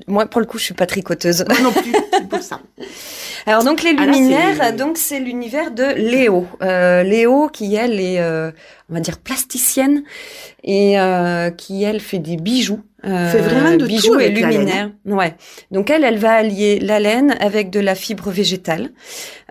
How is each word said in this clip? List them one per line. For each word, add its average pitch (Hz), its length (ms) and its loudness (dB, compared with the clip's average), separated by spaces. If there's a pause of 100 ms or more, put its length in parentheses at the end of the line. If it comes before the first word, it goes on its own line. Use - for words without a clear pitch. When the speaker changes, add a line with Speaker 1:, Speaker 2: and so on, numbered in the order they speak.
Speaker 1:
moi, 202 200 0
pour 226 140 0
le 220 60 -2
coup, 233 120 -12
je - 60 -4
suis - 100 -8
pas 185 100 0
tricoteuse. 175 640 -2
Speaker 2:
Moi 233 140 2
non 254 100 4
plus, 240 220 0 (200)
c'est 381 160 0
pour 339 120 -6
ça. - 180 -12 (180)
Speaker 1:
<laughs> - 720 -16
Alors 220 160 4
donc 302 200 0
les 330 140 2
Speaker 2:
Ah, 285 80 2
là, 285 60 4
Speaker 1:
luminaires, 277 480 4
Speaker 2:
c'est 233 160 2
Speaker 1:
donc 294 220 -4
c'est 285 220 -4
l'univers 247 520 -6
de 233 120 -4 (120)
Léo. 220 520 2 (160)
Euh, 180 400 2
Léo 233 440 4
qui 214 280 -4
elle 220 240 0
est, 185 200 -2
euh, 160 300 -2 (400)
on 160 60 -8
va 170 40 -2
dire 170 200 -6
plasticienne 269 840 -2 (600)
et, 202 360 2
euh, 175 520 0
qui 196 320 -8
elle 208 160 -2
fait 208 200 -8
des 165 180 -6
bijoux. 208 440 -2 (240)
Euh, 180 240 -2
Speaker 2:
Fait 165 120 2
vraiment 285 360 2
de 285 80 2
Speaker 1:
bijoux 220 300 2
Speaker 2:
tout 277 40 4
Speaker 1:
et 247 60 4
Speaker 2:
avec 208 160 0
la 185 80 2
laine. 214 120 2
Speaker 1:
luminaires. 196 300 -2 (140)
Ouais. 190 300 -2 (340)
Donc 196 220 -2
elle, 311 120 4
elle 240 140 2
va 220 160 2
allier 208 460 2
la 208 200 0
laine 233 400 2
avec 208 300 0
de 202 100 -2
la 196 140 2
fibre 196 380 -6
végétale. 185 580 -2 (600)